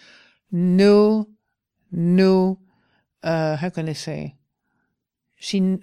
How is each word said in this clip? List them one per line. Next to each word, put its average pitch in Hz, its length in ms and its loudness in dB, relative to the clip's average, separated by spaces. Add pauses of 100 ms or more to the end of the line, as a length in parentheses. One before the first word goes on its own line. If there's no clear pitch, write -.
(520)
no, 208 760 2 (640)
no, 185 680 2 (640)
uh, 160 340 -2
how 175 120 -6
can 160 200 -8
I 151 40 -8
say? 151 420 -12 (1000)
She, 190 460 -4